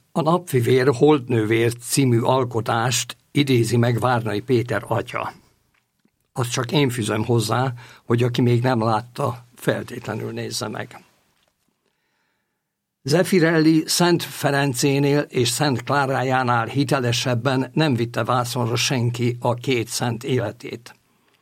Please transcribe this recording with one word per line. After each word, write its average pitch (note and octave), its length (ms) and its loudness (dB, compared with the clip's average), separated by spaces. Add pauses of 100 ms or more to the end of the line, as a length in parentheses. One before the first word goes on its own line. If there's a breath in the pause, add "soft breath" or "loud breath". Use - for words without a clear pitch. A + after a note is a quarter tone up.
(140)
a E3+ 60 -2
Napfivér C3 760 2
Holdnővér A#2+ 840 2
című B2 440 0
alkotást A#2+ 960 -2 (140)
idézi B2+ 460 2
meg A#2 240 2
Várnai A#2 400 0
Péter A2+ 460 -2
atya. - 460 -4 (1000)
Azt B2 180 -4
csak B2+ 220 -4
én C#3+ 160 4
fűzöm A2 360 -2
hozzá, A#2 480 0 (320 loud breath)
hogy A#2 180 0
aki B2 180 0
még A#2+ 220 4
nem B2 200 2
látta, A#2 720 -2
feltétlenül A2+ 800 -6
nézze A2+ 360 -8
meg. - 360 -12 (2000)
Zeffirelli D#3+ 840 2
Szent F3 360 2
Ferencénél C#3+ 960 0
és B2 280 0
Szent C#3 340 0
Klárájánál B2+ 840 0
hitelesebben B2+ 1080 0
nem D3+ 220 2
vitte A#2+ 300 -2
vászonra B2 520 -2
senki A#2+ 640 0
a A#2+ 140 0
két A#2+ 340 -2
szent A#2+ 360 -4
életét. - 720 -6 (480)